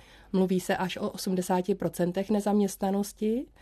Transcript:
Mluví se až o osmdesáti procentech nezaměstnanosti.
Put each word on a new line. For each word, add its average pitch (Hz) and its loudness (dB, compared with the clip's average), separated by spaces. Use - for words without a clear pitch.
Mluví 185 2
se 185 0
až 180 -4
o 214 -4
osmdesáti 185 0
procentech 175 -2
nezaměstnanosti. 202 0